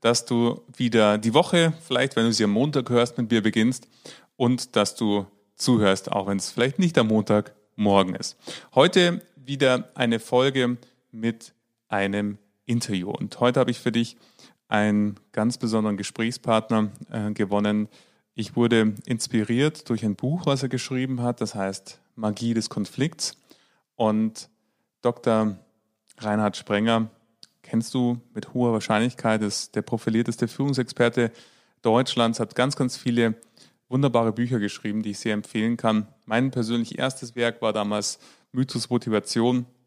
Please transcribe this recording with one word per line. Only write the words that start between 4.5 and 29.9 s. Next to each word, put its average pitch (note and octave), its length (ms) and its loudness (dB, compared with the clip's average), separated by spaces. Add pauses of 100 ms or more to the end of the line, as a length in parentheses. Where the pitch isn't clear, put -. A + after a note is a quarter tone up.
dass G#2 180 2
du G#2 320 -2 (300)
zuhörst, G#2+ 560 2
auch G2 160 -2
wenn G2+ 80 -2
es - 140 -6
vielleicht C3 280 -2
nicht F3 200 2
am A2+ 100 4
Montagmorgen G#2 1040 0
ist. - 220 -10 (380)
Heute F3 480 4 (120)
wieder C3 600 0
eine A#2 260 0
Folge B2+ 560 0 (340)
mit A2+ 440 -6 (340)
einem G#2 500 -2 (280)
Interview. G#2 440 -2
Und - 300 -8
heute B2 180 2
habe B2+ 140 2
ich - 80 -8
für A#2+ 100 -2
dich A#2 260 -2 (520)
einen G#2 500 0 (140)
ganz A2 260 -2
besonderen A2 380 -2
Gesprächspartner, A2 920 -2 (200)
äh, G#2+ 220 -4
gewonnen. G#2 560 0 (460)
Ich A2 200 -8
wurde A2+ 400 4 (120)
inspiriert A#2+ 840 -2
durch A2 160 -2
ein G#2 100 0
Buch, D3+ 320 -4
was C#3 160 0
er C3+ 60 -4
geschrieben B2+ 540 -4
hat, A#2+ 180 -4
das G#2+ 160 -6
heißt G2 440 -8 (160)
Magie A2 380 -2
des A2+ 140 -2
Konflikts. - 680 -6 (600)
Und A2 540 -2 (520)
Doktor A2 540 0 (640)
Reinhard G#2+ 380 0
Sprenger A2 540 0 (520)
kennst - 320 -4
du A#2+ 260 0 (120)
mit - 220 -12
hoher B2 180 2
Wahrscheinlichkeit, A2 680 0
ist - 320 -6
der G#2+ 80 -2
profilierteste A#2 680 -2